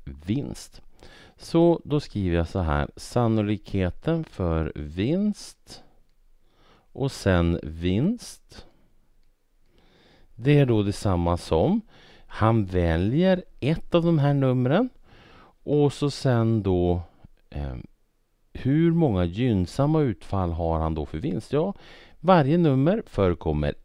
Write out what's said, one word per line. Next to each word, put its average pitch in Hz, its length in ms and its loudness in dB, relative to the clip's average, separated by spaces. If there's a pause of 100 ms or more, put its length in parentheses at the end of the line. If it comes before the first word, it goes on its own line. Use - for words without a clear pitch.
vinst. 82 760 -8 (560)
Så 170 460 2
då 147 160 -2
skriver 90 380 -2
jag 85 100 0
så 98 120 -6
här: 73 360 0
sannolikheten 110 1300 -2
för 80 520 -4
vinst 123 1080 -6 (1080)
och 131 200 -6
sen 87 520 2
vinst. 92 1040 -4 (1700)
Det 143 240 4
är 139 60 6
då 110 180 2
detsamma 87 540 0
som 131 440 2 (440)
han 110 400 0
väljer 95 760 0 (160)
ett 160 360 -2
av 165 80 4
de 170 160 2
här 143 140 2
numren, 135 560 2 (720)
och 143 300 2
så 143 160 -2
sen 113 540 0
då, 90 380 2 (480)
eh, 69 260 -8 (760)
hur 156 380 0
många 123 340 2
gynnsamma 120 760 0
utfall 95 500 -4
har 82 280 -2
han 80 160 -2
då 76 100 -4
för - 120 -10
vinst? 151 360 -6
Ja, 175 200 -2 (460)
varje 160 380 4
nummer 160 480 2
förekommer 80 680 -2 (120)